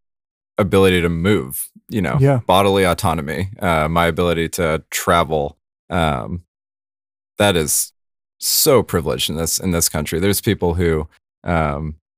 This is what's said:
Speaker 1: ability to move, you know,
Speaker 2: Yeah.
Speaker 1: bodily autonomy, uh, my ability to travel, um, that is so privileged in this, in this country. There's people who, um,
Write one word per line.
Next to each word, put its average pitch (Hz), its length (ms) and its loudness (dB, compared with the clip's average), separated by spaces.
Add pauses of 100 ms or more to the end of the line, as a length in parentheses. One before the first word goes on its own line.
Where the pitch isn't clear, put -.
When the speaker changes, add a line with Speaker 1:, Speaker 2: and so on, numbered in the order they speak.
(580)
Speaker 1:
ability 95 440 4
to 85 60 2
move, 85 600 -2 (200)
you 110 120 -4
know, 85 200 0
Speaker 2:
Yeah. 135 260 4
Speaker 1:
bodily 98 380 4
autonomy, 82 760 -2
uh, 80 300 0
my 85 180 2
ability 82 440 0
to 80 400 -2
travel, 78 680 0 (320)
um, 78 540 -4 (920)
that 101 180 2
is - 360 -2 (460)
so - 440 2
privileged 73 480 -4
in 76 60 -6
this, 82 220 -4
in 92 140 -4
this 85 160 0
country. 80 300 -4
There's 98 220 0
people 90 340 0
who, 82 340 0 (360)
um, 78 520 -2 (220)